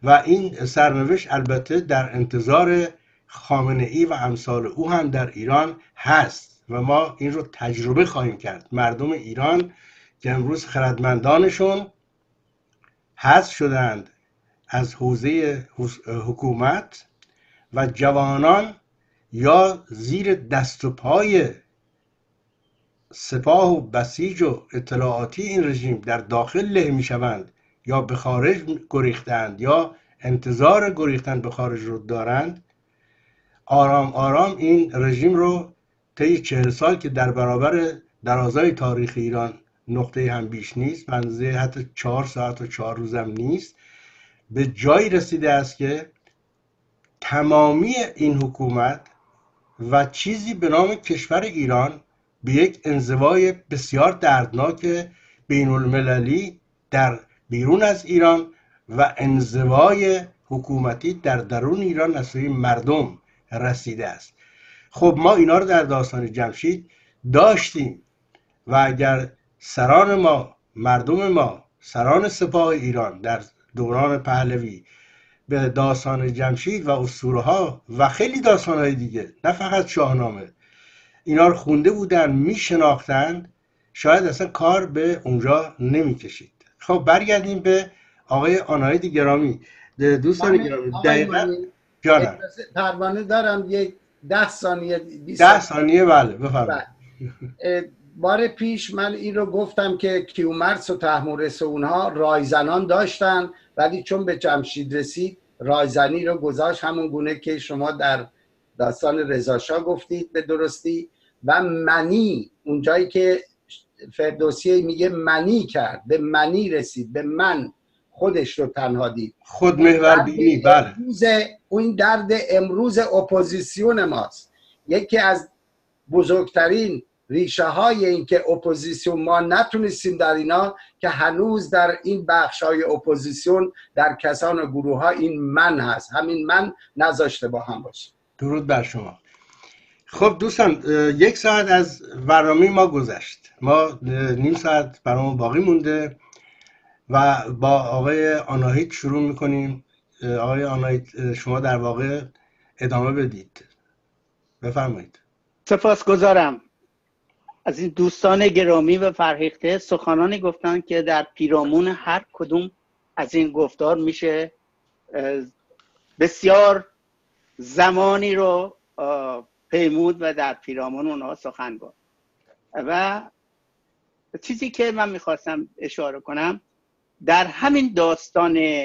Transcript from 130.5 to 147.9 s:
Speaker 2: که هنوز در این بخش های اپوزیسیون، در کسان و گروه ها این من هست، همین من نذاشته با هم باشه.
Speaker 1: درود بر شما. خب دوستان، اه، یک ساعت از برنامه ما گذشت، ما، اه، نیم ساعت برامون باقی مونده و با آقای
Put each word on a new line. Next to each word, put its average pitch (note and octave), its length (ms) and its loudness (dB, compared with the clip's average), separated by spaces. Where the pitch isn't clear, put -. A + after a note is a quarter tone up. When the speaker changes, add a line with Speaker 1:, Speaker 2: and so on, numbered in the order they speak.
Speaker 2:
که F3+ 80 -2
هنوز E3 640 -2
در F3 340 2
این F#3 220 -4
بخش E3 360 2
های D#3+ 220 0
اپوزیسیون، D3+ 880 -2
در D3+ 280 2
کسان E3 360 -2
و D#3 80 -4
گروه C#3 340 -2
ها E3 80 2
این D#3+ 320 -2
من D3+ 400 2
هست، A#2+ 320 -6
همین D#3+ 340 -4
من F#3 260 0
نذاشته D3 520 0
با A#2+ 120 -6
هم A#2 220 -12
باشه. - 280 -20
Speaker 1:
درود C#3+ 280 -4
بر C3 160 2
شما. G#2 360 -12
خب F#3+ 340 2
دوستان، F#3 460 0
اه، D3+ 60 0
یک D3+ 460 4
ساعت G#3 320 2
از F3+ 320 2
برنامه D#3 420 6
ما F#3+ 180 4
گذشت، B2 640 -6
ما، D3+ 260 4
اه، C3 460 -4
نیم C#3 220 0
ساعت D3+ 500 -2
برامون C3 320 -2
باقی A#2+ 240 0
مونده D3+ 560 0
و C3+ 260 4
با B2+ 200 0
آقای C#3 640 0